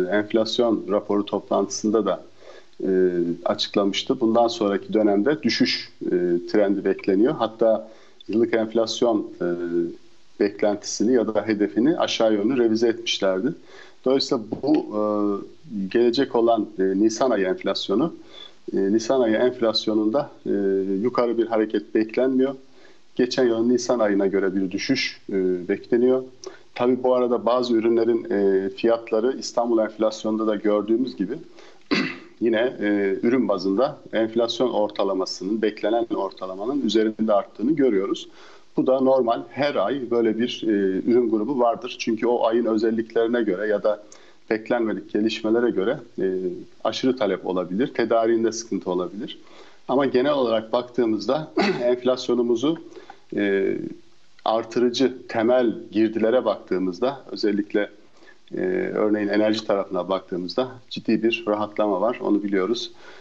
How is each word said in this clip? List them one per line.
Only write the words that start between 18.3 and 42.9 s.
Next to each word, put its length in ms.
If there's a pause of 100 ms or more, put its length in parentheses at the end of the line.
e, 40
Nisan 440
ayı 160
enflasyonunda, 920 (160)
e, 40 (520)
yukarı 360
bir 80
hareket 480
beklenmiyor. 600 (640)
Geçen 280
yıl 220
Nisan 320
ayına 280
göre 300
bir 140
düşüş, 500 (120)
e, 360
bekleniyor. 540 (520)
Tabii 280
bu 120
arada 320
bazı 280
ürünlerin, 560
e, 400
fiyatları 680
İstanbul 400
enflasyonunda 680
da 100
gördüğümüz 600
gibi 180 (560)
<clears throat> 500
yine, 400
e, 420
ürün 260
bazında 500 (140)
enflasyon 580
ortalamasının, 920
beklenen 520
ortalamanın 680
üzerinde 500
arttığını 400
görüyoruz. 560 (480)
Bu 100
da 140
normal. 500
Her 240
ay 360
böyle 280
bir, 280
e, 40 (400)
ürün 200
grubu 280
vardır. 400
Çünkü 280
o 200
ayın 180
özelliklerine 800